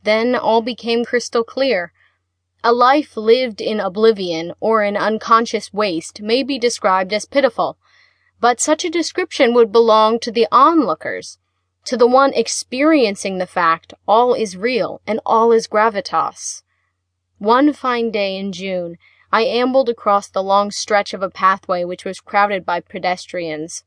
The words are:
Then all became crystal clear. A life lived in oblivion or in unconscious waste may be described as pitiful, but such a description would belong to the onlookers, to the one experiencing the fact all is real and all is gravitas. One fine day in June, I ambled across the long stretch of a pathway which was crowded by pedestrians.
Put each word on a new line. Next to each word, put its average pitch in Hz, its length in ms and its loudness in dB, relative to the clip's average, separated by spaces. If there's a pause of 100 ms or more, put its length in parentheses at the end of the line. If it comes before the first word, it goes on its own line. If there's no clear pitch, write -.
Then 226 320 0
all 226 260 0
became 233 420 -4
crystal 233 400 -2
clear. 233 480 -2 (720)
A 233 80 4
life 254 460 2
lived 226 420 2
in 214 220 -4
oblivion 185 800 0
or 220 220 2
in 202 120 -2
unconscious 220 800 0
waste 196 480 -4
may 226 220 0
be 262 140 -4
described 190 540 0
as 208 140 -4
pitiful, 247 520 -2 (640)
but 240 220 2
such 302 240 -2
a 349 40 -4
description 320 640 -2
would 233 180 4
belong 220 480 4
to 233 120 -8
the 220 180 0
onlookers, 233 880 2 (460)
to 247 140 -6
the 240 100 6
one 269 260 4
experiencing 233 1040 0
the 180 100 -4
fact 165 460 -2 (140)
all 233 260 4
is 196 220 -4
real 208 500 -4
and 214 200 -4
all 226 260 4
is 226 160 2
gravitas. 202 960 -2 (720)
One 254 360 2
fine 233 380 -4
day 196 260 -4
in 196 160 -8
June, 175 440 -8 (340)
I 220 120 2
ambled 247 460 0
across 202 400 -2
the 190 140 -2
long 202 280 0
stretch - 420 -2
of 190 80 -8
a 190 80 -4
pathway 190 540 0
which 180 220 -8
was 190 160 -8
crowded 202 440 0
by 175 140 -2
pedestrians. 170 1080 -8